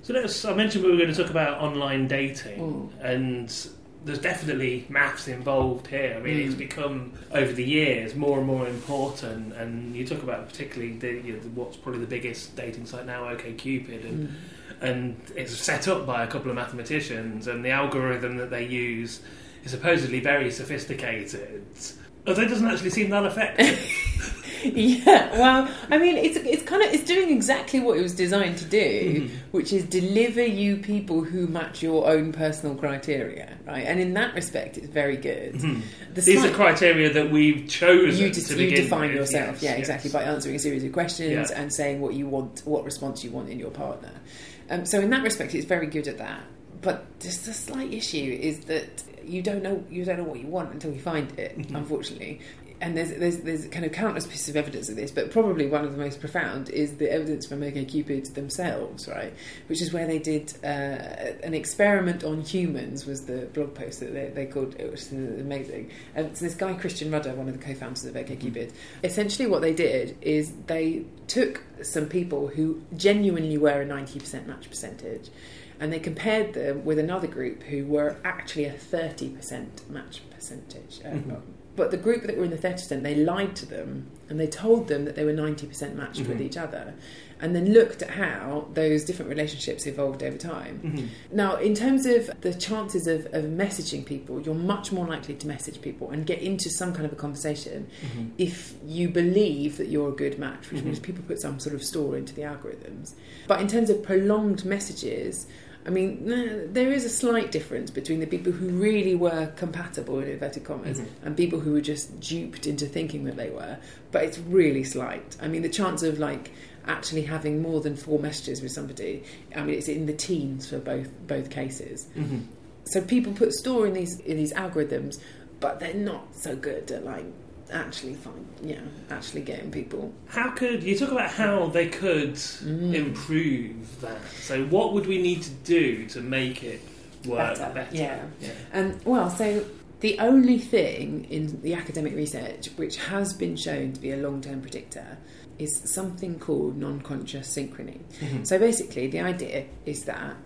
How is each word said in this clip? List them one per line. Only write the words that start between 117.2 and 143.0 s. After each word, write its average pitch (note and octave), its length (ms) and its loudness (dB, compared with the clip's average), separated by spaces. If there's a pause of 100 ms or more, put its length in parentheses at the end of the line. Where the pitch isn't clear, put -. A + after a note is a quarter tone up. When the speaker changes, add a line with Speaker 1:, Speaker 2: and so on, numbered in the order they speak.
Speaker 2:
having D3+ 380 0
more E3 200 0
than D3 140 -2
four D3+ 240 2
messages C#3+ 420 -4
with C3 120 -8
somebody, C#3 500 -8 (320)
I D3+ 80 -4
mean, D3 120 0
it's - 120 -4
in D#3 180 -2
the D3+ 80 -2
teens C#3 560 -2
for C3+ 100 -6
both, C3 300 -4 (180)
both C3+ 220 -4
cases. - 580 -8 (100)
Speaker 1:
Mm-hmm. C#3 220 -2 (460)
Speaker 2:
So F#3+ 160 2
people A3+ 320 4
put A3 200 4
store A#3+ 340 2
in F#3+ 60 2
these, F3+ 280 -2
in D#3 160 -2
these D3+ 160 0
algorithms, C#3+ 640 -2 (400)
but - 200 -2
they're D#3+ 140 -6 (180)
not - 240 -12
so C3+ 200 -4
good D3 360 -6
at, - 140 -6
like, F2 200 -8 (460)
actually C#3 440 -8
find, - 320 -14 (160)
yeah, D3+ 160 -8 (320)
actually C#3 300 -8
getting - 280 -8
people. - 420 -8 (160)
Speaker 1:
How A#3+ 220 -2
could, A#3+ 320 0
you G3 160 2
talk C4+ 140 2
about G#3+ 180 0
how G3+ 380 2
they E3 200 4
could D#3+ 460 2
Speaker 2:
Mm. E3 640 -2
Speaker 1:
improve C3+ 1080 0
that. A2 160 -8 (240)
So C3+ 240 0
what F#3 280 4
would G3+ 120 2
we F#3 160 2
need F3 220 2
to C3+ 80 -8
do B2 560 2
to A#2+ 140 -8
make B2+ 420 -2
it A#2 180 -8 (440)
work B2 320 0
Speaker 2:
Better, C3+ 160 -4
Speaker 1:
better? C3 220 -6
Speaker 2:
yeah. C#3+ 280 -2 (180)
Speaker 1:
Yeah. C#3 80 -10 (240)
Speaker 2:
Um, F#3+ 320 0
well, B3 240 4
so G#3 340 2 (360)
the G#3 200 2
only B3 380 10
thing D3+ 720 2
in D#3 320 -4
the D#3 120 -2
academic D3+ 420 -4
research D3 520 -6 (100)
which D#3 200 -4
has G3 360 -2